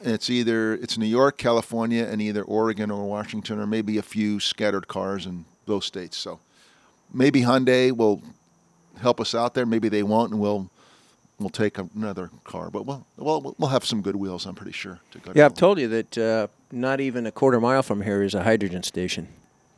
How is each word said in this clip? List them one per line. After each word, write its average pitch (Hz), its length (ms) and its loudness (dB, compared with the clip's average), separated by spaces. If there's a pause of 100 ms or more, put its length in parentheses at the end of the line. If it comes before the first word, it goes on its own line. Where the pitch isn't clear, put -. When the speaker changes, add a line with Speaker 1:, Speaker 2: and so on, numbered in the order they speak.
Speaker 1:
It's 220 300 -2
either, 113 420 2
it's - 240 -6
New 110 80 0
York, 127 320 4
California, 117 680 0
and 107 180 -6
either 104 180 -2
Oregon 107 480 0
or 101 160 -4
Washington, 104 540 -6
or 107 80 -4
maybe 107 320 -2
a - 40 -6
few 104 360 -2
scattered 98 480 -2
cars 95 400 -6
in 90 180 -10 (220)
those 101 180 -2
states. 90 320 -10
So 87 220 -12 (760)
maybe 131 280 4
Hyundai 127 540 4
will 107 280 2 (760)
help 120 220 2
us 113 140 -4
out 120 180 0
there. 123 140 0
Maybe 113 220 2
they 104 140 2
won't, 107 280 2
and 107 100 -2
we'll, 101 280 -2 (680)
we'll 101 120 -6
take 104 260 -2
another 95 540 -8 (140)
car. 85 260 -10
But 104 160 -6
we'll, 135 180 -10 (100)
we'll, 143 440 -4
we'll 151 100 0
have 131 160 0
some 110 160 -2
good 98 140 -2
wheels, 95 320 -6
I'm 92 80 -12
pretty 95 160 -16
sure, 92 280 -12 (120)
to - 80 -20
go 92 160 -16
Speaker 2:
Yeah, 147 100 10
I've 127 80 6
Speaker 1:
to. - 60 -8
Speaker 2:
told 190 200 6
you 127 80 0
that, 110 300 -2
uh, 113 300 0 (240)
not 131 280 -2
even 123 280 -4
a 104 40 -8
quarter 127 280 4
mile 127 240 4
from 101 180 -2
here 101 220 0
is 98 100 0
a 95 100 0
hydrogen 101 400 2
station. 90 440 -4 (500)